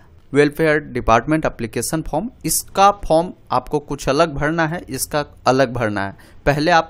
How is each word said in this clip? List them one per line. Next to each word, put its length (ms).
वेलफेयर 460
डिपार्टमेंट 640
एप्लीकेशन 560
फॉर्म। 280
इसका 460
फॉर्म 420
आपको 280
कुछ 300
अलग 240
भरना 340
है, 220
इसका 360
अलग 260
भरना 320
है। 120
पहले 260
आप 180